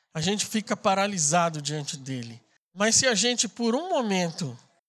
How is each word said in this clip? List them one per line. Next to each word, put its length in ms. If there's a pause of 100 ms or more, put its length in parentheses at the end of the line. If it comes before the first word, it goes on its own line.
(140)
a 60
gente 240
fica 320
paralisado 840
diante 340
dele. 460 (320)
Mas 220
se 100
a 80
gente, 340
por 260
um 140
momento, 680 (300)